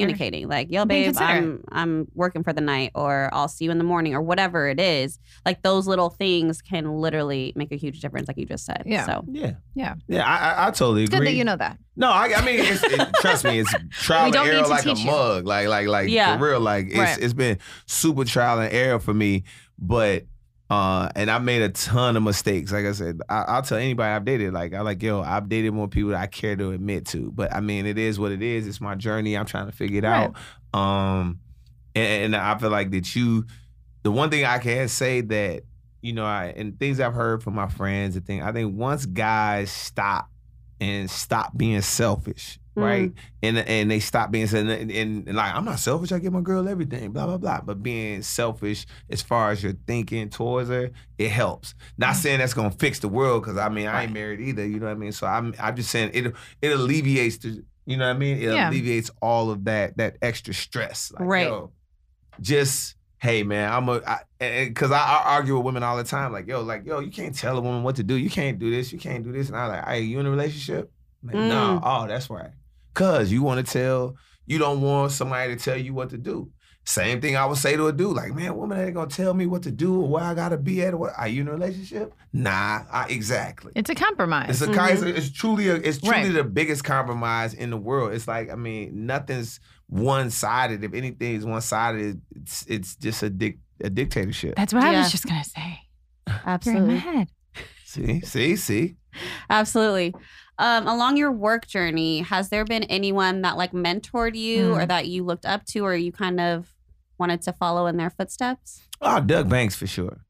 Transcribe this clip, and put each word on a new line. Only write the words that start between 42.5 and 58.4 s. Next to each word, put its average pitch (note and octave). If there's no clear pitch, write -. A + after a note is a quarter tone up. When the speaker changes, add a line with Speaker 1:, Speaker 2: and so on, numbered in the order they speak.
Speaker 1:
Mm. -
Speaker 3:
right? F#3
And, A2+
and A2
they G#2+
stop A2
being, A2
and, G#2+
and, A2
and, G#2+
like, G2+
"I'm D3
not F#3
selfish. E3
I F3+
give F3+
my F#3
girl F#3
everything, C#3
blah, C#3+
blah, F3
blah." F3+
But G2+
being A2
selfish A2
as -
far A2+
as G2
you're F#2+
thinking A2+
towards B2
her, B2
it G#2+
helps. G#2
Not C3
Speaker 2:
Mm. -
Speaker 3:
saying C#3
that's B2+
gonna G#2+
fix C#3
the -
world, A#2+
'cause, G#2+
I G#2+
mean, G#2
I A#2
ain't A2+
Speaker 2:
Right. G#2+
Speaker 3:
married G#2+
either, A#2
you G#2
know A2+
what G#2+
I -
mean? G#2+
So -
I'm, A2+
I'm A2+
just A#2+
saying A2
it, A#2+
it D3+
alleviates C3+
the, A2+
you C3
know C3
what B2+
I -
mean? C#3
It A2+